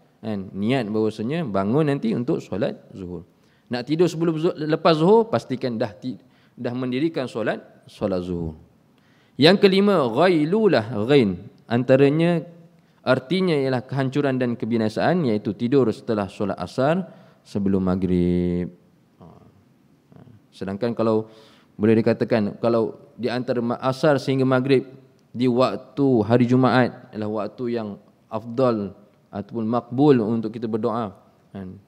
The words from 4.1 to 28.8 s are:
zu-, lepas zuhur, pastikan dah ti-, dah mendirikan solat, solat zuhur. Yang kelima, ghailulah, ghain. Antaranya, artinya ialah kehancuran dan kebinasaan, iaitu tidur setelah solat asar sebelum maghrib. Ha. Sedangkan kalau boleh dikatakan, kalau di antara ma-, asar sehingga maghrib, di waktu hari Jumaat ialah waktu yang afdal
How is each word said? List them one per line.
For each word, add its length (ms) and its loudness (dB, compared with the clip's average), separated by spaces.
zu-, 160 -2
lepas 400 0
zuhur, 320 4
pastikan 480 -4
dah 160 -4
ti-, 240 -12
dah 160 -6
mendirikan 560 -4
solat, 320 -4
solat 400 -4
zuhur. 320 -6
Yang 320 6
kelima, 400 4
ghailulah, 880 2
ghain. 320 4
Antaranya, 760 2
artinya 560 0
ialah 260 0
kehancuran 540 -2
dan 180 -2
kebinasaan, 720 0
iaitu 320 -2
tidur 320 2
setelah 400 -4
solat 320 -6
asar 480 -2
sebelum 460 -2
maghrib. 800 0
Ha. 80 -20
Sedangkan 400 -4
kalau 400 0
boleh 240 4
dikatakan, 640 0
kalau 340 0
di 160 -4
antara 320 -2
ma-, 160 -4
asar 400 2
sehingga 240 0
maghrib, 400 2
di 160 0
waktu 600 0
hari 160 4
Jumaat 720 2
ialah 140 -6
waktu 240 -8
yang 240 -8
afdal 640 -2